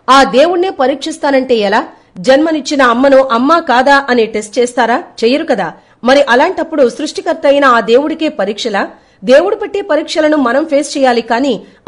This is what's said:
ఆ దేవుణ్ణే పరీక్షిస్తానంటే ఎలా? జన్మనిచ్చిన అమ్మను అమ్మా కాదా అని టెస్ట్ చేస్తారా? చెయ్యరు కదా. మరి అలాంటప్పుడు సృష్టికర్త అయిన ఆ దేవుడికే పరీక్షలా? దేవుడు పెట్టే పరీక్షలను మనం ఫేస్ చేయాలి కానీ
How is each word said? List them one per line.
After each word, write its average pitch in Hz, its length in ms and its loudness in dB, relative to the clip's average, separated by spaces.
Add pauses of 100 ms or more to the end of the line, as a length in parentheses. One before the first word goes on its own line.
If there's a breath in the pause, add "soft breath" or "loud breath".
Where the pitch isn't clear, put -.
ఆ 269 160 6
దేవుణ్ణే 349 460 2
పరీక్షిస్తానంటే 277 840 -2
ఎలా? 214 300 0 (340 loud breath)
జన్మనిచ్చిన 285 640 0
అమ్మను 262 380 4 (120)
అమ్మా 269 260 2
కాదా 277 500 2
అని 240 180 2
టెస్ట్ 214 320 -8
చేస్తారా? 247 440 0 (220)
చెయ్యరు 277 200 0
కదా. 190 280 -4 (320 soft breath)
మరి 269 240 4
అలాంటప్పుడు 294 600 0
సృష్టికర్త 320 580 -6
అయిన 285 180 2
ఆ 240 160 4
దేవుడికే 294 480 0
పరీక్షలా? 214 600 -6 (360 soft breath)
దేవుడు 330 320 2
పెట్టే 403 240 -6
పరీక్షలను 311 560 -2
మనం 269 280 0
ఫేస్ 294 340 -2
చేయాలి 240 240 0
కానీ 233 380 -2 (280 loud breath)